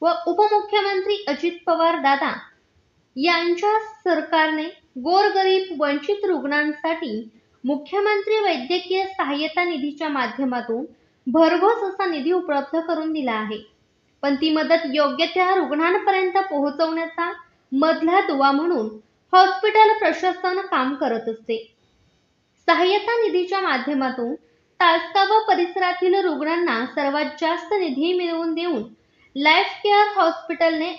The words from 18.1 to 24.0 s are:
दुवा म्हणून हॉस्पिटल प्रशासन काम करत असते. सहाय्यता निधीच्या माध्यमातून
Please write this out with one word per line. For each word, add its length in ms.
दुवा 240
म्हणून 360
हॉस्पिटल 680
प्रशासन 640
काम 340
करत 340
असते. 280
सहाय्यता 540
निधीच्या 400
माध्यमातून 720